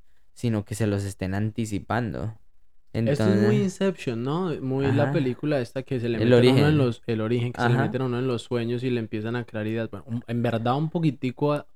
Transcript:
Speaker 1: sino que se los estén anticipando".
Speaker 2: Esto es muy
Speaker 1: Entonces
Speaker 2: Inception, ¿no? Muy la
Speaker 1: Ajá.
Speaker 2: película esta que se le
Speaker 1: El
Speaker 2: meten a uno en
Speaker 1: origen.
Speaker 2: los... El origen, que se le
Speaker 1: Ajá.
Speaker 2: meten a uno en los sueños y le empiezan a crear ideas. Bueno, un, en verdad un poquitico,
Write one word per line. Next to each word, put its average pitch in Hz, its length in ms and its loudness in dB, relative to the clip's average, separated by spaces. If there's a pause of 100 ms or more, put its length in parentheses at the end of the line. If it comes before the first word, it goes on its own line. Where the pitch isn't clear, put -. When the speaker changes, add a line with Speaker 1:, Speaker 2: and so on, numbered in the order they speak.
(320)
Speaker 1:
sino 110 320 -2
que - 120 -8
se 110 100 0
los 101 180 0
estén 95 300 -6
anticipando". 107 1040 -4 (560)
Speaker 2:
Esto 113 300 2
es - 40 4
muy 208 280 4
Speaker 1:
Entonces 208 80 2
Speaker 2:
Inception, 185 580 -2
¿no? 165 280 -2 (120)
Muy 135 240 -2
la 117 180 2
Speaker 1:
Ajá. 131 80 0
Speaker 2:
película 143 480 -2
esta 127 220 -6
que 127 180 -4
se 117 80 -2
le 117 100 0
Speaker 1:
El 117 120 4
Speaker 2:
meten 123 40 8
a 120 40 8
uno 127 120 8
en 135 140 6
Speaker 1:
origen. 151 140 4
Speaker 2:
los... 123 280 0
El 113 140 -2
origen, 120 320 0
que - 80 -6
se 120 80 4
le 123 60 4
Speaker 1:
Ajá. 131 80 4
Speaker 2:
meten 123 200 -2
a - 40 0
uno 120 120 -2
en 131 80 -2
los 120 160 -2
sueños 120 400 -2
y 131 80 -2
le 123 80 0
empiezan 113 380 -4
a 120 80 -4
crear 107 220 -6
ideas. 110 240 -4
Bueno, - 180 -14
un, 117 180 -6
en 120 160 -2
verdad 117 320 0
un 156 140 0
poquitico, 147 880 -2